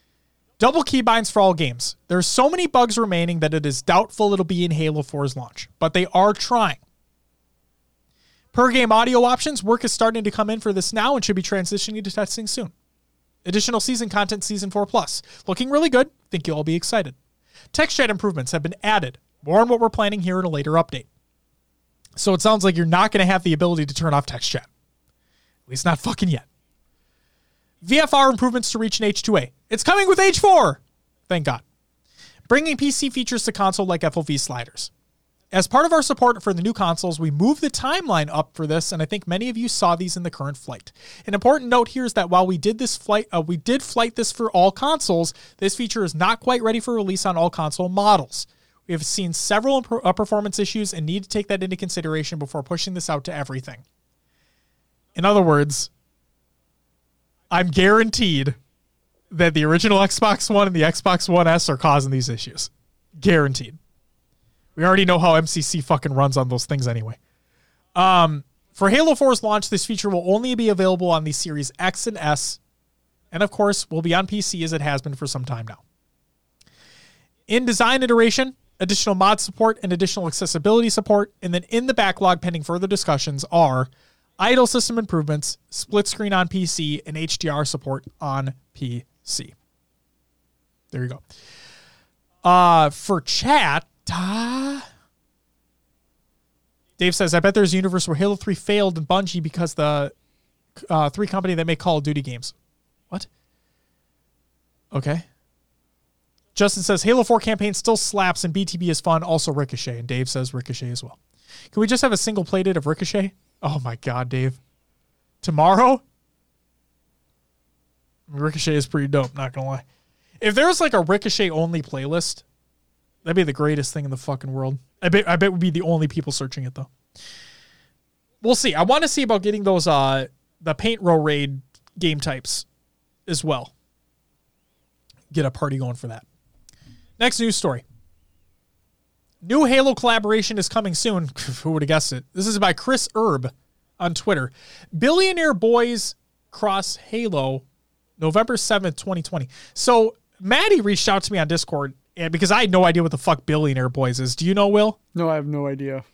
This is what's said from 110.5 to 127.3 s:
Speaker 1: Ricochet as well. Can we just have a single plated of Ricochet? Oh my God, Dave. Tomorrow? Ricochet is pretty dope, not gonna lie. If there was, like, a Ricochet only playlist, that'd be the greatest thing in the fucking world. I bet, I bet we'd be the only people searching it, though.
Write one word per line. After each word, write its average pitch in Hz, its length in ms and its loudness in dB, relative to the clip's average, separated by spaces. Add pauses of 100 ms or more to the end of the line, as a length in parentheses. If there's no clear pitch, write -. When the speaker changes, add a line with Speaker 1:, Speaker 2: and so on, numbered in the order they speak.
Speaker 1:
Ricochet 123 380 -8
as 123 120 -10
well. - 140 -20 (540)
Can 208 100 0
we 220 60 2
just 247 160 0
have 254 80 2
a 196 60 2
single 202 280 -4
plated 190 320 -2
of 143 80 -4
Ricochet? 190 480 -2 (300)
Oh 151 200 -4
my 117 120 -8
God, 123 340 -6
Dave. 131 300 -2 (800)
Tomorrow? 190 640 4 (2250)
Ricochet 151 480 -2
is 139 100 0
pretty 143 220 -2
dope, 135 280 0
not 135 180 -8
gonna 131 140 -8
lie. 131 180 -8 (560)
If 214 120 0
there 285 140 6
was, 359 140 2
like, 254 120 2
a 202 60 4
Ricochet 196 500 0
only 165 320 -2
playlist, 143 640 -6 (800)
that'd 165 120 -2
be 185 80 4
the 147 100 -2
greatest 147 400 -2
thing 147 100 -8
in 139 80 -8
the 131 60 -6
fucking 135 340 -8
world. 135 260 -4 (240)
I 180 80 0
bet, 202 180 4
I 170 100 2
bet 190 160 2
we'd 175 80 -2
be 185 80 2
the 165 120 -2
only 160 260 0
people 143 260 -6
searching 131 320 -8
it, 127 100 -12
though. 135 140 -12 (1500)